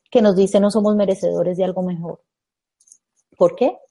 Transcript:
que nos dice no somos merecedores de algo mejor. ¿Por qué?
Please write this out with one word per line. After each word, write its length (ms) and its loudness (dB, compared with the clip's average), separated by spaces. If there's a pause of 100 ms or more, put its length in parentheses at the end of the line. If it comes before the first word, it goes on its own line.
(120)
que 100 4
nos 140 4
dice 240 2
no 100 2
somos 240 0
merecedores 600 -2
de 80 -2
algo 180 -4
mejor. 400 -8 (1120)
¿Por 200 2
qué? 220 -2 (120)